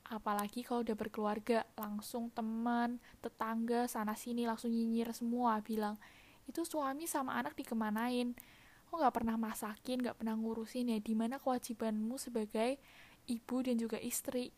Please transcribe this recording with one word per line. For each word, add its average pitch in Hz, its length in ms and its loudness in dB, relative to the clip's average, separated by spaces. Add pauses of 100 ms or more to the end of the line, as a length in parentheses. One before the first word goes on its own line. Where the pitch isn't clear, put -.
Apalagi 214 640 -2
kalau 240 160 -2
udah 226 160 -2
berkeluarga, 214 800 -2
langsung 220 560 -6
teman, 233 640 0 (240)
tetangga, 226 640 0
sana-sini 233 640 -2
langsung 226 240 0
nyinyir 226 400 2
semua, 233 480 2
bilang, 214 400 -2 (480)
"Itu 330 160 -2
suami 294 400 0
sama 277 320 0
anak 269 160 -2
dikemanain? 247 800 0 (560)
Kok 349 80 -6
nggak 294 180 6
pernah 226 220 2
masakin, 220 640 -2
nggak 240 180 0
pernah 220 160 0
ngurusin 226 600 0
ya? - 20 2
Di 214 140 0
mana 226 240 2
kewajibanmu 233 800 0
sebagai 233 640 0 (480)
ibu 240 320 -2
dan 247 160 4
juga 226 240 0
istri?" - 580 -2